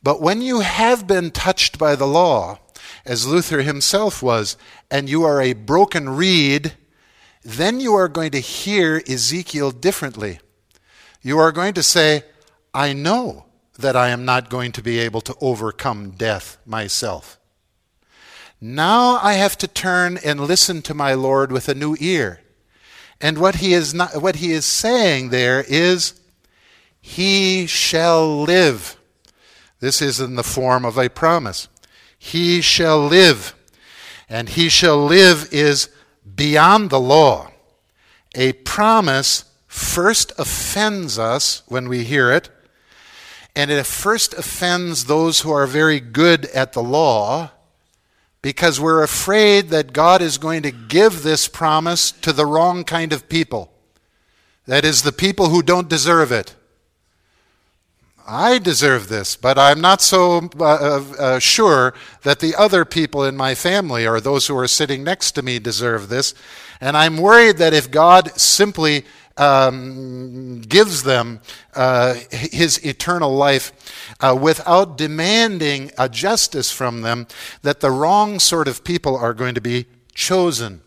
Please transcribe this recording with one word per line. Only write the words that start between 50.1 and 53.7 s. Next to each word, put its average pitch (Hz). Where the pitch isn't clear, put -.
is 143
going 156
to 143
give 147
this 156
promise 160
to 160
the 147
wrong 170
kind 165
of 139
people. 131